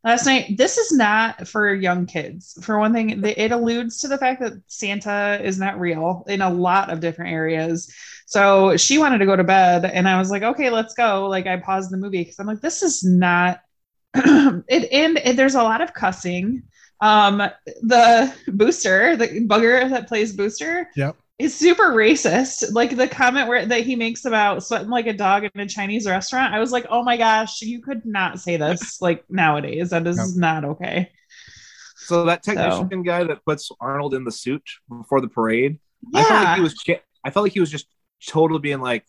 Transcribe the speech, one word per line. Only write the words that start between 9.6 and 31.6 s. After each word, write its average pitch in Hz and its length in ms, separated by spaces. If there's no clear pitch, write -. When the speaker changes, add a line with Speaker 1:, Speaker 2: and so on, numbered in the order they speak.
Speaker 1:
and 185 240
I 185 100
was 190 120
like, 202 120
"Okay, 240 280
let's 226 240
go." 196 340
Like, 190 180
I 185 120
paused 190 320
the 190 80
movie 190 260
'cause - 140
I'm 202 80
like, 214 160
"This 330 200
is 311 220
not," 180 560
<clears throat> - 280
it, 277 760
and, 311 260
and 247 200
there's 269 180
a 240 60
lot 226 200
of 339 100
cussing. 185 680
Um, 208 400
the 233 500
Booster, 208 680
the 226 100
bugger 233 440
that 240 180
plays 220 240
Booster, 294 640
Speaker 2:
Yep. 139 200
Speaker 1:
is 277 160
super 349 360
racist. 226 840
Like, 233 240
the 254 100
comment 254 400
where, 233 200
that 233 180
he 254 100
makes 226 300
about 208 400
sweating 208 240
like 233 180
a 220 60
dog 202 320
in 202 160
a 202 80
Chinese 208 380
restaurant, 196 480
I 214 60
was 240 120
like, 240 160
"Oh 240 140
my 240 160
gosh, 220 420
you 226 220
could 240 240
not 185 340
say 175 160
this, 160 460
Speaker 2:
<laughs> - 0
Speaker 1:
like, 170 260
nowadays. 160 640
That 170 160
is 175 100
Speaker 2:
Yep. 185 120
Speaker 1:
not 160 240
okay." 175 460